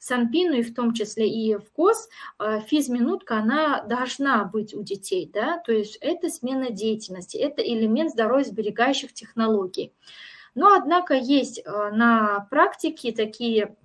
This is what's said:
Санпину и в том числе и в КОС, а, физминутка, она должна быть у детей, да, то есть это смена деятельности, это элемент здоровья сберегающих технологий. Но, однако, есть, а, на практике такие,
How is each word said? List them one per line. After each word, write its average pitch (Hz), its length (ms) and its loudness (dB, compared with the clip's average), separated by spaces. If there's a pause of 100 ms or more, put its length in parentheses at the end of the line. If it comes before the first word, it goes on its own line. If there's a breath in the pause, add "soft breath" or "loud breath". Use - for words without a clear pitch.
Санпину 254 560 0
и 233 60 2
в 233 120 -6
том 233 200 0
числе 220 340 -2
и 220 280 0
в - 160 -12
КОС, 415 360 2 (300 loud breath)
а, 214 220 -2
физминутка, 254 800 0
она 277 440 2
должна 247 640 0
быть 208 300 -6
у 208 100 -8
детей, 185 500 -6
да, 277 320 -2
то 233 60 0
есть 208 300 -2
это 330 280 -2
смена 262 400 -4
деятельности, 196 680 -6
это 285 240 -2
элемент 233 500 0
здоровья 233 320 2
сберегающих 220 680 -2
технологий. 214 800 -2 (640 loud breath)
Но, 381 180 8
однако, 349 400 2
есть, 262 520 0
а, 208 260 -4
на 214 580 4
практике 311 640 0
такие, 220 720 0